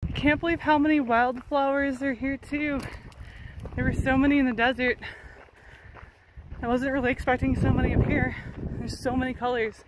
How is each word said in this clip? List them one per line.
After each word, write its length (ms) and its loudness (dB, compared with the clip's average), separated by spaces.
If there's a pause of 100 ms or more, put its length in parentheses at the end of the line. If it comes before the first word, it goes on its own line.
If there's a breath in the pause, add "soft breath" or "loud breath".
I 60 -4
can't 260 2
believe 220 0
how 160 4
many 220 6
wildflowers 1000 0
are 120 0
here 240 -4
too. 440 -4 (920 loud breath)
There 80 -2
were 100 0
so 240 2
many 220 6
in 60 4
the 80 2
desert. 440 2 (1600 loud breath)
I 60 -6
wasn't 240 0
really 200 0
expecting 440 0
so 160 2
many 220 2
up 120 4
here. 300 0 (440 loud breath)
There's 180 -8
so 180 -2
many 180 -2
colors. 540 -4